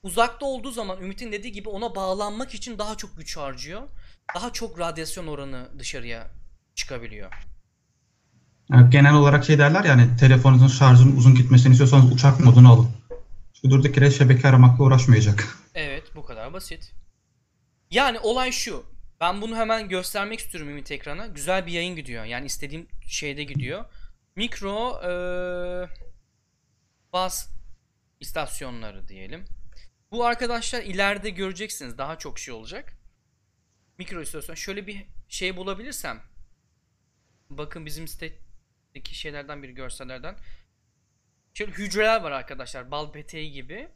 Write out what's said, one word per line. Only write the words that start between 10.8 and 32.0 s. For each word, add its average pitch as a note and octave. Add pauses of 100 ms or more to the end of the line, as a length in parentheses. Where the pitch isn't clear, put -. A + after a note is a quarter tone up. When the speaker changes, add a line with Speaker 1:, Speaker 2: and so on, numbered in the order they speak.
Speaker 2:
uzun B2+
gitmesini B2+
istiyorsanız B2+
uçak -
modunu B2
alın. - (600)
Çünkü -
durduk C3
yere C3+
şebeke C3
aramakla B2+
uğraşmayacak. A2 (160)
Speaker 1:
Evet, D3+ (100)
bu D3+
kadar A#2
basit. - (1000)
Yani B3
olay B3+
şu. D3 (360)
Ben F#3
bunu A3+
hemen A3
göstermek G3+
istiyorum D3+
Ümit D3
ekrana. D3+
Güzel F3
bir E3+
yayın F3
gidiyor. B2
Yani A#2+
istediğim D3+ (180)
şeyde D3
gidiyor. C#3 (520)
Mikro, G#3+
eee, F3+ (1200)
baz F#3 (720)
istasyonları A#2+
diyelim. G2 (680)
Bu A#3+
arkadaşlar A#3
ileride G3+
göreceksiniz. F#3
Daha D#3+